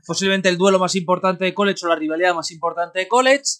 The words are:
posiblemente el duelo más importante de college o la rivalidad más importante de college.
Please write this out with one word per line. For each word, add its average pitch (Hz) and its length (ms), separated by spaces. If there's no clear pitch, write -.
posiblemente 190 420
el 180 80
duelo 190 220
más 185 160
importante 180 500
de 180 100
college 190 300
o 175 40
la 165 80
rivalidad 160 380
más 160 160
importante 170 500
de 185 80
college. 262 360